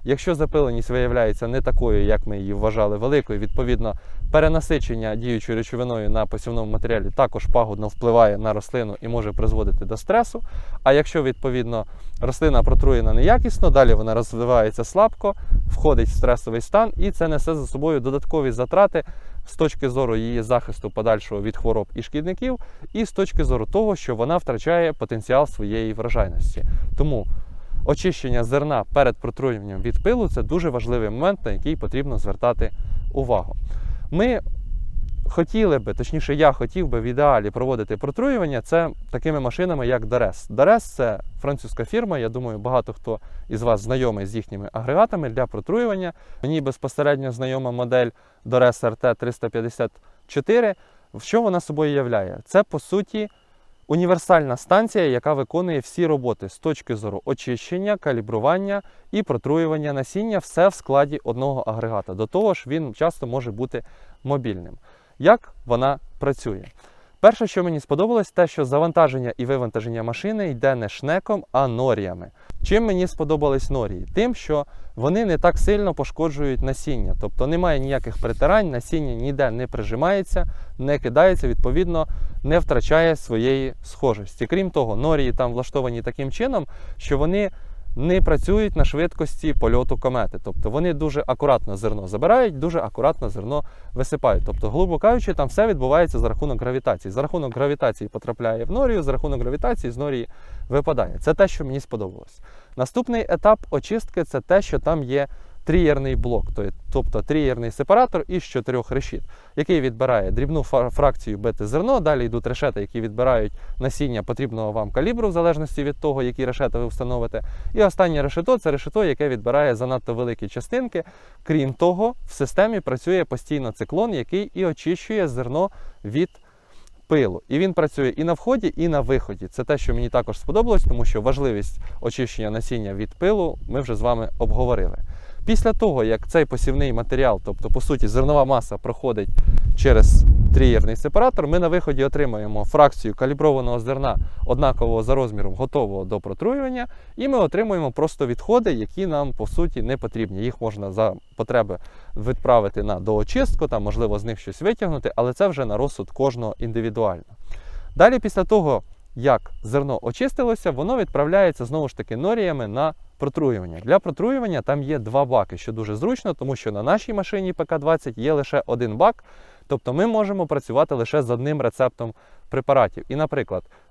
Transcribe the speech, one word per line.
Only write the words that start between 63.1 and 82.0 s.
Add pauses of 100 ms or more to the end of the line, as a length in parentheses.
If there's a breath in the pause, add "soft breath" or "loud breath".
може
бути (420 soft breath)
мобільним. (440 soft breath)
Як (140)
вона (200)
працює? (560 soft breath)
Перше,
що
мені
сподобалось,
те,
що
завантаження
і
вивантаження
машини
йде
не
шнеком,
а
норіями. (340 loud breath)
Чим
мені
сподобались
норії?
Тим,
що (300 soft breath)
вони
не
так
сильно
пошкоджують
насіння,
тобто
немає
ніяких
притирань,
насіння
ніде
не
прижимається, (320 loud breath)
не
кидається,
відповідно, (360 loud breath)